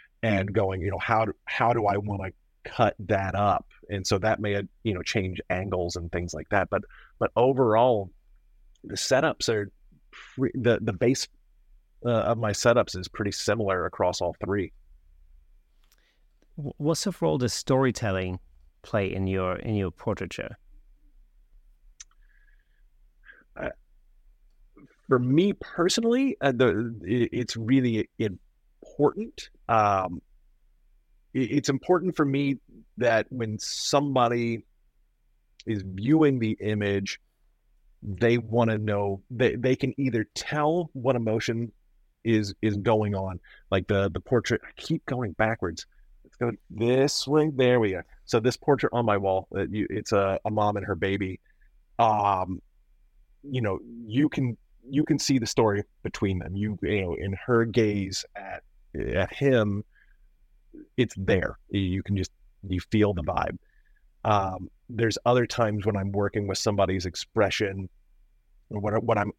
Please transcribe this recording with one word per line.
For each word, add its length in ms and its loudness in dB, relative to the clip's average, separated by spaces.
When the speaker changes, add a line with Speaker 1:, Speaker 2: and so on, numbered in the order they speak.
Speaker 1:
and 300 0
going, 300 0
you 80 -2
know, 80 -4
"How 260 2
do, 80 -2
how 260 2
do 140 0
I 100 2
wanna 340 -4
cut 360 0
that 340 -2
up?" 320 0
And 180 -4
so 120 2
that 200 2
may, 240 -2
you 120 -2
know, 80 -6
change 460 -4
angles 480 -4
and 160 -8
things 220 -4
like 160 -12
that. 180 2
But, 140 -2
but 180 0
overall, 720 4
the 120 -10
setups 520 0
are 220 -2
pre-, 440 -4
the, 280 2
the 100 -2
base, 340 0
uh, 60 0
of 280 0
my 140 -2
setups 460 4
is 100 -10
pretty 240 -4
similar 540 0
across 340 0
all 240 -2
three. 280 -2
Speaker 2:
Wh-, 220 -10
what 200 0
sort 180 -4
of 60 -6
role 160 2
does 160 0
storytelling 840 0
play 300 -2
in 140 -2
your, 300 0
in 180 -4
your 160 0
portraiture? 640 -8
Speaker 1:
Uh, 80 -8
for 120 4
me 340 4
personally, 880 0
uh, 120 2
the, 420 2
it, 280 0
it's 260 -6
really 500 2
important. 1300 -4
Um, 540 2
it, 160 -2
it's 180 0
important 480 0
for 80 2
me 320 0
that 320 2
when 300 -6
somebody 1080 0
is 180 -4
viewing 540 2
the 240 -2
image, 580 -2
they 360 0
wanna 400 0
know, 420 -2
they, 260 2
they 200 0
can 220 -2
either 260 0
tell 600 -2
what 220 0
emotion 540 -2
is, 380 2
is 160 0
going 360 2
on. 260 -6
Like 180 2
the, 220 2
the 100 -6
portrait, 440 0
I 120 -20
keep 280 -4
going 280 -4
backwards. 520 -2
Let's 120 -20
go 160 -2
this 560 2
way. 280 2
There 260 4
we 100 2
go. 120 -4
So 120 2
this 180 2
portrait 360 0
on 120 0
my 120 4
wall, 400 0
uh, 120 -2
you, 220 -2
it's 220 -6
a, 320 2
a 60 -4
mom 260 2
and 100 -6
her 80 -2
baby. 460 -2
Um, 640 2
you 180 -4
know, 200 -2
you 220 2
can, 280 -2
you 160 0
can 140 0
see 200 2
the 80 -2
story 360 2
between 360 -2
them. 160 -8
You, 280 -4
you 200 0
know, 120 -4
in 180 -6
her 200 4
gaze 600 0
at, 260 -12
at 180 0
him, 500 2
it's 220 0
there. 400 0
You 320 0
can 140 -2
just, 140 -2
you 120 -2
feel 200 4
the 100 -6
vibe. 360 -4
Um, 460 0
there's 360 0
other 220 4
times 400 -2
when 100 0
I'm 160 -2
working 340 -2
with 120 -2
somebody's 480 0
expression, 800 -2
or 120 -8
what, 220 0
what 160 2
I'm 200 0